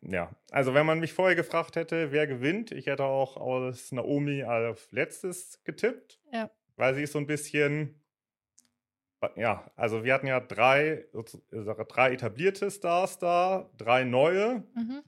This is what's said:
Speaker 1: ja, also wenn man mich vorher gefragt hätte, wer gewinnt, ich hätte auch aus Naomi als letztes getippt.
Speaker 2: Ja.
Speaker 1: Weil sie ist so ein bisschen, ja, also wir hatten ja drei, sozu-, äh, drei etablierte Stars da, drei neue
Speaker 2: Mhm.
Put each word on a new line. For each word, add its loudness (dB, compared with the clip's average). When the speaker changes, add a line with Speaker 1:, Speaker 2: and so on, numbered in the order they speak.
Speaker 1:
ja, -6
also 2
wenn 4
man 2
mich -4
vorher 4
gefragt -2
hätte, -2
wer 2
gewinnt, -2
ich -8
hätte -2
auch 0
aus -4
Naomi -2
als -2
letztes -6
getippt. -4
Speaker 2:
Ja. -6
Speaker 1:
Weil 2
sie -2
ist -4
so 0
ein -4
bisschen, -2
ja, -2
also -2
wir 2
hatten -2
ja 0
drei, 2
sozu-, -14
äh, -6
drei 4
etablierte -2
Stars -2
da, 0
drei 4
neue 4
Speaker 2:
Mhm. -6